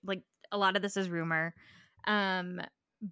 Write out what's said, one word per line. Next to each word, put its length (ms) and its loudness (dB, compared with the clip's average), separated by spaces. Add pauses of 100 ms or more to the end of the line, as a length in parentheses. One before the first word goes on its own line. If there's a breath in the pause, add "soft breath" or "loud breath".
like, 180 -4 (300)
a 60 0
lot 180 4
of 60 2
this 140 -2
is 140 0
rumor, 440 0 (520 soft breath)
um, 540 0 (520)